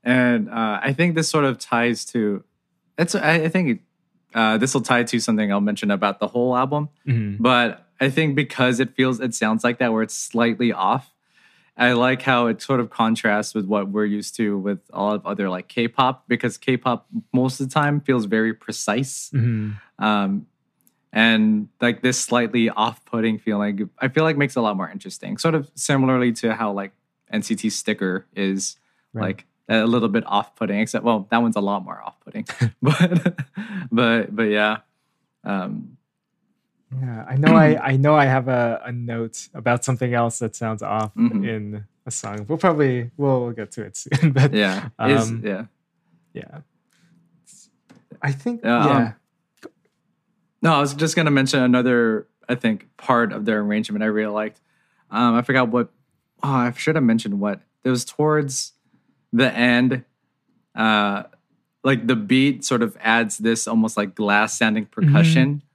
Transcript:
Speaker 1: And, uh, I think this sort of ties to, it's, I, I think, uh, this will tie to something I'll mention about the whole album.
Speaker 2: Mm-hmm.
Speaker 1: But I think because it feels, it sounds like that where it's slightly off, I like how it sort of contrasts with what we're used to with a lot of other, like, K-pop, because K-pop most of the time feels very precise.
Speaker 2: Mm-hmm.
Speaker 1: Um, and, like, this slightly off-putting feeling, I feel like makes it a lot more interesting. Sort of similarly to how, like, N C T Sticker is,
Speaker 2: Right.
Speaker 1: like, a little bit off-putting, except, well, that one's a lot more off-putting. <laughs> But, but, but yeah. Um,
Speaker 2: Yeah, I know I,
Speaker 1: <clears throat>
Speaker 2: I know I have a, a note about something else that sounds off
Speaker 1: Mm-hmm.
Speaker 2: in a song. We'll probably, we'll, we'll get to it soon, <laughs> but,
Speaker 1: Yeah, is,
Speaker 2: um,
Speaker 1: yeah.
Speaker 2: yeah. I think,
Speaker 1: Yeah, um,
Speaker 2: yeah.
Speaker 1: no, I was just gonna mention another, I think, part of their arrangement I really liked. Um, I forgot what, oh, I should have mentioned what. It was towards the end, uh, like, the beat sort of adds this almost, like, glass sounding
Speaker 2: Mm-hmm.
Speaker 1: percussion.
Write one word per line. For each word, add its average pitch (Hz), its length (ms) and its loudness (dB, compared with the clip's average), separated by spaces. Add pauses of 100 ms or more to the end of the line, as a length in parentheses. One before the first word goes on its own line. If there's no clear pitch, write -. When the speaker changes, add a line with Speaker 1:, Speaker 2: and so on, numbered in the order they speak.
Speaker 1:
And, 123 460 2
uh, 113 340 -2
I 135 100 0
think 165 220 0
this 160 140 -2
sort 147 160 2
of 131 120 0
ties 117 480 -2
to, 104 380 -2 (540)
it's, 170 180 0
I, 156 180 2 (120)
I 165 40 0
think, 160 320 0 (540)
uh, 110 220 2
this 127 160 0
will 135 80 2
tie 120 220 2
to 117 160 -2
something 107 320 0
I'll 101 100 2
mention 104 300 -2
about 98 280 0
the 104 80 -2
whole 123 280 0
album. 147 340 -2 (180)
Speaker 2:
Mm-hmm. 107 340 -2
Speaker 1:
But 120 460 2 (120)
I 135 100 2
think 147 260 0
because 127 440 0
it 131 160 -2
feels, 131 240 0
it 123 140 -4
sounds 110 300 0
like 120 160 0
that 120 140 0
where 110 100 0
it's 107 100 -6
slightly 117 600 0
off, 107 380 -2 (640)
I 123 160 4
like 127 280 2
how 120 260 2
it 113 140 -2
sort 131 180 0
of 113 120 -2
contrasts 110 640 0
with 104 100 -2
what 101 240 -2
we're 107 160 0
used 101 300 -6
to 104 220 -2
with 98 220 -4 (140)
a - 80 -6
lot 104 140 0
of 101 100 -8
other, 98 240 -4
like, 92 200 -6
K-pop, 127 580 0
because 120 300 -2
K-pop 123 500 -2 (260)
most 131 260 0
of 135 80 -4
the 131 60 -12
time 147 260 0
feels 123 260 0
very 110 280 0
precise. - 800 -6
Speaker 2:
Mm-hmm. 113 380 0 (340)
Speaker 1:
Um, 101 400 0 (680)
and, 110 560 2 (140)
like, 120 220 0
this 127 180 2
slightly 117 480 0
off-putting 110 680 -2
feeling, 104 500 -2 (100)
I 131 100 -2
feel 156 140 0
like 160 140 0
makes 143 180 -2
it 127 40 0
a - 20 0
lot 107 160 0
more 87 120 -6
interesting. - 480 -12
Sort 165 180 0
of 147 180 -4
similarly 131 600 2
to 113 200 -2
how, 110 200 -4
like, 98 180 -8 (400)
N 110 100 -2
C 117 140 -4
T 110 160 -4
Sticker 98 640 -4
is, 98 400 -4 (360)
Speaker 2:
Right. 110 120 -6
Speaker 1:
like, 95 220 -6 (220)
a 110 200 2
little 117 220 2
bit 107 180 0
off-putting, 101 520 -4
except, 110 240 -4
well, 110 280 0
that 117 100 2
one's 113 140 0
a 104 60 0
lot 101 220 -2
more 92 160 -14
off-putting. - 460 -14 (180)
<laughs> - 180 -4
But, 165 540 2 (560)
but, 117 440 2
but 113 80 0
yeah. 107 340 2 (640)
Um, 98 540 -6 (960)
Speaker 2:
Yeah, 123 340 -8
I 135 80 -6
know 160 200 6
I, 156 300 8
Speaker 1:
<clears throat> 135 80 0
Speaker 2:
I 135 40 4
know 147 180 6
I 143 100 6
have 131 220 2
a, 120 380 0
a 123 60 -10
note 117 600 -8
about 120 300 0
something 123 300 -2
else 117 260 0
that 113 160 -4
sounds 110 280 -6
off 104 320 -4
Speaker 1:
Mm-hmm. 113 300 2
Speaker 2:
in 104 400 -6 (200)
a 123 60 -10
song. 104 360 -8
We'll 160 120 -2
probably, 139 580 2
we'll, 135 240 2
we'll 120 120 -6
get 110 200 -10
to 113 100 -10
it 104 140 -14
soon, 147 340 0
<laughs> 131 60 0
but, 135 160 4
Speaker 1:
Yeah, 101 360 0 (120)
is, 120 280 2
Speaker 2:
um, 113 140 -6
Speaker 1:
yeah. 104 220 -6 (680)
Speaker 2:
yeah. - 260 -16 (1600)
I 139 100 -2
think, 233 320 -6
Speaker 1:
Yeah, 117 160 2
um, 147 100 2
Speaker 2:
yeah. 120 240 2 (1500)
Speaker 1:
no, 165 120 4
I 143 60 4
was 139 140 0
just 151 220 -2
gonna 160 160 2
mention 135 300 2
another, 123 680 2 (200)
I 123 80 0
think, 110 320 -2 (100)
part 117 340 2
of 107 140 -6
their 107 160 0
arrangement 104 420 -2
I 110 40 0
really 107 240 -2
liked. 107 300 -6 (500)
Um, 117 240 2
I 120 60 2
forgot 127 280 2
what, 120 200 0 (540)
oh, 143 60 -2
I 123 220 0
should 156 240 -2
have 151 80 2
mentioned 113 360 2
what. 101 220 -4 (220)
It 131 60 0
was 123 160 -2
towards 151 680 -2 (600)
the 120 200 4
end, 123 500 2 (720)
uh, 104 480 0 (600)
like, 120 240 0
the 123 80 2
beat 123 500 0
sort 120 160 0
of 110 180 -2
adds 113 380 0
this 113 300 -2
almost, 113 300 0
like, 104 180 -4
glass 104 420 0
sounding 110 280 0
Speaker 2:
Mm-hmm. - 280 0
Speaker 1:
percussion. 147 480 4 (120)